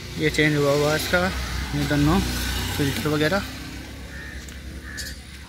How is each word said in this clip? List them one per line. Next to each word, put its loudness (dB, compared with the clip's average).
ये 4
change 4
हुआ 6
हुआ 4
इसका, 2
ये 0
दोनों 4
filter 0
वगैरह। 2